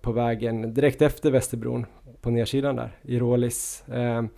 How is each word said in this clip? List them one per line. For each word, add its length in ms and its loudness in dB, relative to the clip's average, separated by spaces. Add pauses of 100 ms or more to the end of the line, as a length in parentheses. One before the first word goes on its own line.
på 100 -2
vägen 640 -2
direkt 280 2
efter 300 4
Västerbron 540 0 (360)
på 80 -2
nedsidan 460 0
där 260 -8
i 180 -2
Rålis. 720 0
Eh, 340 -2 (140)